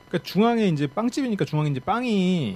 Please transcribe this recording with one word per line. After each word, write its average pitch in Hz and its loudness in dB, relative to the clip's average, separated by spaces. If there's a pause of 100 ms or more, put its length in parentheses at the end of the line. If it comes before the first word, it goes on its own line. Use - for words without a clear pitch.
그러니까 - -4
중앙에 226 2
이제 147 0
빵집이니까 226 -2
중앙에 151 -2
이제 131 -2
빵이 185 0